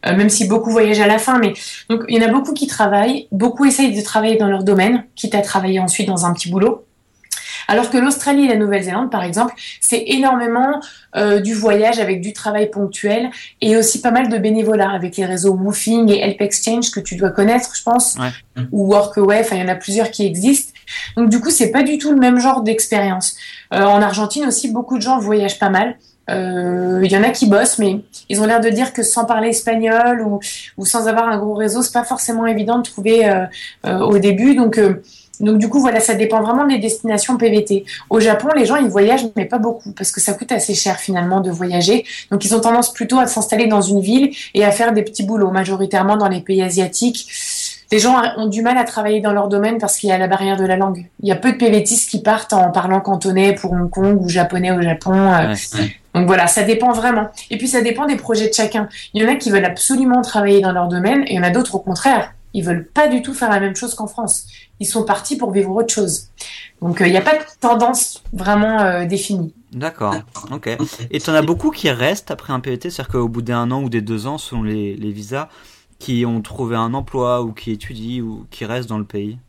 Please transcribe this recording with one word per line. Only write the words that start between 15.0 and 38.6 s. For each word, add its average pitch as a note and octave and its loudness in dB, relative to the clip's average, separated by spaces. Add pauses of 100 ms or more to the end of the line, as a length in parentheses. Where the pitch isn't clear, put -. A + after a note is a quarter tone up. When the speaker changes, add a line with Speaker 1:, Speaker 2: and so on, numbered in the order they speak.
Speaker 1:
les G3 -2
réseaux F#3 0
Woofing G#3 2
et G3+ 2
Help G3 -2
Exchange A3+ -2
que - -6
tu F#3+ -10
dois F#3+ 0
connaître, A3 2
je - -10
pense, A#3+ 0
Speaker 2:
Ouais. B2+ -8
Speaker 1:
ou G3 0
Workaway, G3+ 4
enfin, A3 -2
il F#3 -2
y - -4
en F3+ -2
a F#3 0
plusieurs G3+ -2
qui G3+ -2
existent. G3 0 (420)
Donc, A#3 4
du A#3 4
coup, - -4
c'est B3 2
pas C#4 2
du D4 0
tout D4 0
le C#4 6
même B3 6
genre C4 2
d'expérience. G#3 -2 (360)
Euh, F#3+ 2
en G3+ 6
Argentine G#3 -2
aussi, A#3 -2
beaucoup A#3+ -2
de G#3 -2
gens B3+ 2
voyagent G3+ 0
pas G3+ 2
mal. G3+ 0 (320)
Euh, F3+ -2
il F#3 2
y F#3+ 2
en G3+ 4
a A#3+ 4
qui B3 0
bossent, G#3 4
mais G#3 0 (260)
ils G3+ -2
ont G#3+ 2
l'air A#3 4
de A3+ 2
dire A#3+ 0
que A#3 -4
sans A#3 0
parler A3+ 0
espagnol A3+ 2
ou, G#3 -2 (380)
ou G3 -6
sans A3 0
avoir A3+ 0
un G#3+ -2
gros G#3 -4
réseau, G#3+ -2
c'est - -6
pas A#3+ 0
forcément A#3 -4
évident A3+ 0
de A#3+ -2
trouver, A3 2
euh, F#3 2 (400)
euh, F#3 -2
au G3+ 4
début. G3+ 4
Donc, A#3 2
euh, G3 4 (380)
donc G#3+ 4
du G#3+ 4
coup, C#4 2
voilà, A#3+ 4
ça A3 0
dépend G#3+ 2
vraiment B3 2
des C4+ 2
destinations A3 -2
P A3+ 2
V G#3 4
T. G3 0 (260)
Au A3+ 4
Japon, G#3+ 2
les A#3+ 4